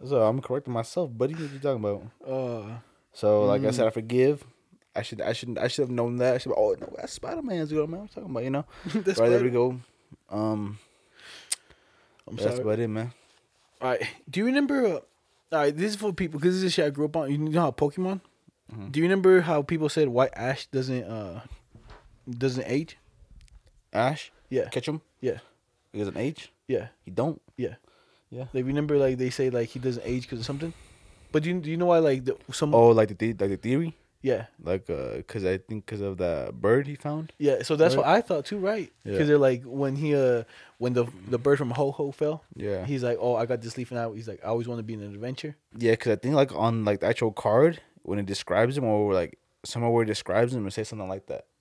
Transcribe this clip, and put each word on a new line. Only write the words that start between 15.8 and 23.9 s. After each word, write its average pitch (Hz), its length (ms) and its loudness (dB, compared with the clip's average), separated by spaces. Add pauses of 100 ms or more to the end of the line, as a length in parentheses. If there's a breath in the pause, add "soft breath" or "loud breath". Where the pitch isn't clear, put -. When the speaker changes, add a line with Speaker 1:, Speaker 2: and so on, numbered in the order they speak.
Speaker 2:
is 208 40 -6
for 202 180 -4
people, 156 260 -4
'cause 175 140 4
this 185 100 0
is 180 100 0
shit 165 120 2
I 147 60 2
grew 143 140 -2
up 151 120 -4
on. 143 140 -2
You 147 80 0
know 156 220 2
how 147 100 2
Pokemon? 185 500 -2 (500)
Speaker 1:
Mm-hmm. 107 200 -12
Speaker 2:
Do 135 80 -2
you 165 60 4
remember 185 360 6
how 156 220 0
people 156 260 0
said, 151 200 2
"Why 123 240 4
Ash 127 340 -6
doesn't, 127 380 -4
uh, 104 360 -10 (880 loud breath)
doesn't 127 380 -2
age?" 147 300 -4 (920)